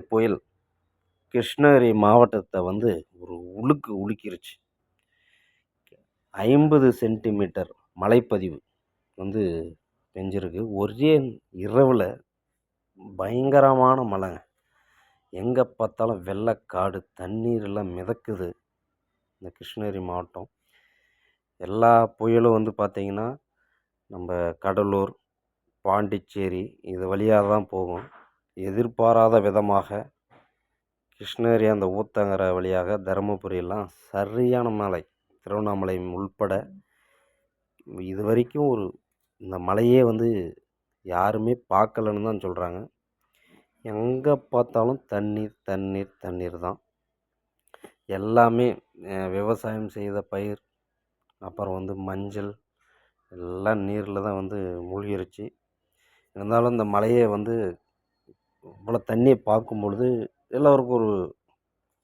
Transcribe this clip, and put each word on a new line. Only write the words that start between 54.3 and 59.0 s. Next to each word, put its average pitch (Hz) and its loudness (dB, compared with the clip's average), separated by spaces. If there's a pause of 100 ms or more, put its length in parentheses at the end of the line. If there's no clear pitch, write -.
வந்து 98 -8 (240)
மூழ்கிருச்சு. 98 -10 (920)
இருந்தாலும் 117 2
இந்த 110 0
மழையை 107 4
வந்து 104 -2 (1120)
இவ்வளோ 98 -6